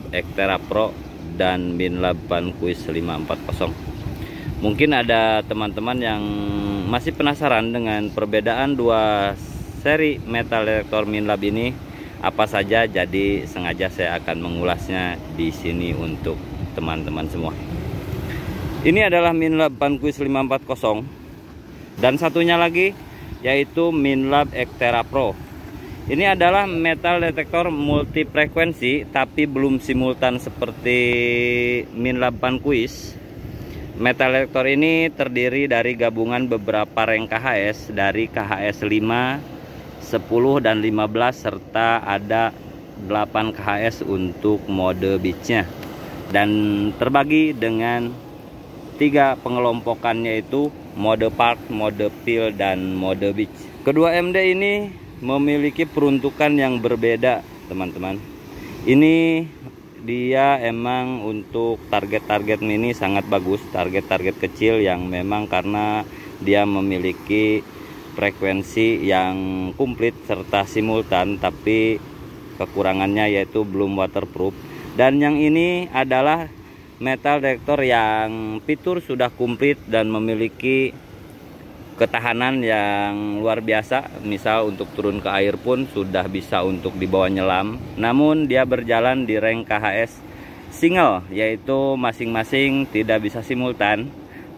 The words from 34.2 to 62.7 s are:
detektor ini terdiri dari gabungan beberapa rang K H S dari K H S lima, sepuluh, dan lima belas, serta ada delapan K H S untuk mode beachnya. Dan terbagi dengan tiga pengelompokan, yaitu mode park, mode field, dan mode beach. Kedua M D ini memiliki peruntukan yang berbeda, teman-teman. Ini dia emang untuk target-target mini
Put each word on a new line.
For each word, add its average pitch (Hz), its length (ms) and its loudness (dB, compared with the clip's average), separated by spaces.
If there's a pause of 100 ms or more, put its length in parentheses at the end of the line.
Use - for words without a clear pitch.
detektor 131 320 2
ini 156 480 4
terdiri 127 560 0
dari 120 320 2
gabungan 117 480 0
beberapa 107 560 0
rang 110 240 0
K 110 80 -4
H 120 120 -2 (120)
S 104 200 -2 (120)
dari 101 400 0
K 107 160 -4
H 104 40 -2 (120)
S 104 240 0
lima, 120 560 0 (560)
sepuluh, 135 640 2
dan 110 160 4
lima 107 240 2
belas, 117 400 0
serta 110 560 0
ada 101 560 0 (400)
delapan 107 560 -2
K 107 80 -10
H 101 100 -4 (140)
S 113 120 0 (120)
untuk 95 640 0
mode 92 480 2
beachnya. 95 480 0 (600)
Dan 101 200 4 (520)
terbagi 143 560 4
dengan 117 560 0 (880)
tiga 139 400 6
pengelompokan, 117 880 0
yaitu 131 400 0 (240)
mode 110 400 2
park, 120 240 4 (160)
mode 107 320 0 (160)
field, 113 320 2
dan 95 400 0
mode 95 400 0
beach. 104 160 -2 (320)
Kedua 160 320 4
M 175 160 2
D 185 240 4
ini 202 400 0 (320)
memiliki 147 640 2
peruntukan 143 640 2
yang 131 240 2
berbeda, 117 640 2 (240)
teman-teman. 92 560 -6 (640)
Ini 160 560 6 (640)
dia 127 560 2
emang 120 640 -2
untuk 110 640 -2
target-target 104 720 0
mini 110 320 2